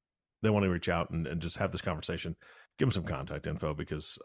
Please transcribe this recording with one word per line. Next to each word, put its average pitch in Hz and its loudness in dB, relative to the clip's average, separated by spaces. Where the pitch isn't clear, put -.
they 110 6
wanna 104 6
reach 87 2
out 85 2
and, 82 0
and 80 -2
just 85 -2
have 98 0
this 92 -4
conversation, 82 -4
give - 2
them 117 6
some 85 0
contact 73 -4
info, 78 -2
because 76 -4